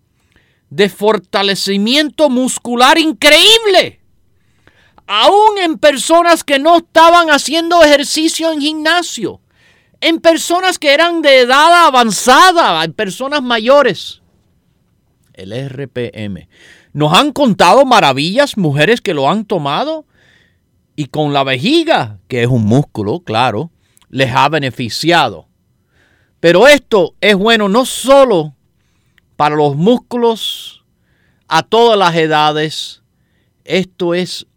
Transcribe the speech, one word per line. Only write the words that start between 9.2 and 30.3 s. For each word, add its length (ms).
en 180
personas 600
que 160
eran 260
de 200
edad 460
avanzada, 960
en 120
personas 480
mayores. 800
El 180
R 360
P 360
M. 240
Nos 180
han 200
contado 520
maravillas, 720
mujeres 460
que 100
lo 160
han 160
tomado, 640
y 100
con 280
la 100
vejiga, 760
que 140
es 60
un 160
músculo, 560
claro, 500
les 260
ha 140
beneficiado. 1000
Pero 260
esto 540
es 160
bueno 320
no 160
solo 680
para 200
los 200
músculos 1080